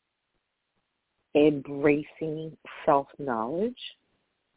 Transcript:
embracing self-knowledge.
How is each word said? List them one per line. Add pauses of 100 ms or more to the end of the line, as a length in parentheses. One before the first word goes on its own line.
(1300)
embracing (280)
self-knowledge. (800)